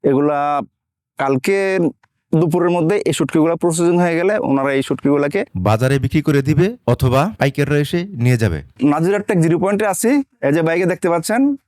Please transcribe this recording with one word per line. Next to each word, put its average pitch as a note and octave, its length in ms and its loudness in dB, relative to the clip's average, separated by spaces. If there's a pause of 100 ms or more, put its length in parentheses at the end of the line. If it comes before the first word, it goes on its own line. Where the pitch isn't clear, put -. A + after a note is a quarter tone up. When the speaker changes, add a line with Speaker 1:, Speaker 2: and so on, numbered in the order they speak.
Speaker 1:
এগুলা C#3+ 340 2 (800)
কালকে C3+ 380 0 (800)
দুপুরের E3+ 360 2
মধ্যে D#3+ 200 0 (140)
এই C#3 40 -2
শুটকিগুলো E3 420 0
প্রসেসিং E3+ 480 0
হয়ে E3+ 160 0
গেলে F3+ 140 0 (160)
ওনারা C#3 240 0
এই C3+ 140 0
শুটকিগুলাকে C#3+ 540 0 (260)
Speaker 2:
বাজারে A#2+ 320 2
বিক্রি D3 220 -2
করে C#3+ 200 0
দিবে D3+ 260 2 (200)
অথবা B2+ 340 2 (180)
পাইকাররা C#3+ 380 0
এসে D3 220 -2 (240)
নিয়ে B2 140 4
যাবে। F#2 220 0 (240)
Speaker 1:
নাজিরার E3 440 0
টেক G#3 160 0
জিরো E3 160 2
পয়েন্টে G3+ 340 0
আছি। A3+ 160 0 (320)
এই C#3 140 0
যে E3+ 60 2
বাইকে E3+ 240 0
দেখতে F3+ 240 -2
পাচ্ছেন E3+ 320 0 (260)